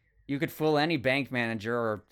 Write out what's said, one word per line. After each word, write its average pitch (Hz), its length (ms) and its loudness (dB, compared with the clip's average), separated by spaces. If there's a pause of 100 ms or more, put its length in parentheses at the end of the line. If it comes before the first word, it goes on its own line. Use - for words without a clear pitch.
(260)
you 139 120 -2
could 131 120 -2
fool 156 280 2
any 156 180 2
bank 131 340 0
manager 117 460 -2
or 110 360 -2